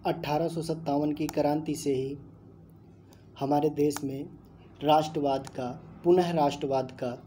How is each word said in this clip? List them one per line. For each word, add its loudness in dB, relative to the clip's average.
अठारह 0
सौ -4
सत्तावन 0
की -2
क्रांति 0
से 0
ही -2
हमारे 2
देश 0
में -8
राष्ट्रवाद 2
का, -10
पुनः 6
राष्ट्रवाद 0
का -8